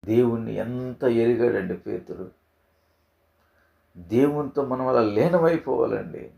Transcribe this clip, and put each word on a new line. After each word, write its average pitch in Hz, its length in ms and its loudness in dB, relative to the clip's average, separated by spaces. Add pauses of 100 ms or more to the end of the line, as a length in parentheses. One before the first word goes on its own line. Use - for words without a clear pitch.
దేవుణ్ణి 113 500 2
ఎంత 123 480 -6
ఎరిగాడండి 117 720 2
పేతురు. 90 580 -10 (1700)
దేవునితో 135 680 0
మనం 127 220 -4
అలా 127 140 4
లీనమైపోవాలండి. 123 1400 0